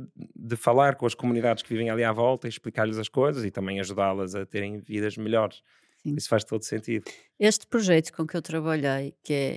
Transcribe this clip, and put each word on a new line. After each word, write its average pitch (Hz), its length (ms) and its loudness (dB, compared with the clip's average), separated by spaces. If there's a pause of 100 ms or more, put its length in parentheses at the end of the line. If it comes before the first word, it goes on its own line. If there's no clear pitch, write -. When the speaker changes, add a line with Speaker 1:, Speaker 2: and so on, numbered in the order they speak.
(360)
Speaker 1:
de 117 200 -6
falar 135 380 6
com 123 100 -6
as 117 100 2
comunidades 117 500 0
que - 40 -20
vivem 113 220 -2
ali 117 140 0
à 113 80 2
volta 120 340 2
e 117 40 -6
explicar-lhes 110 460 -2
as 110 120 -6
coisas 131 360 2
e 98 60 -2
também 98 300 -4
ajudá-las 98 560 0
a 98 100 -6
terem 104 320 -6
vidas 104 380 -4
melhores. 110 460 0 (400)
Speaker 2:
Sim. 147 140 -4
Speaker 1:
Isso - 120 -6
faz 110 160 2
todo 110 200 -6
sentido. 113 400 -4 (340)
Speaker 2:
Este 214 280 2
projeto 180 460 4
com 160 140 -4
que 170 100 -6
eu 170 40 -2
trabalhei, 151 840 -2
que 151 120 -2
é 135 220 -2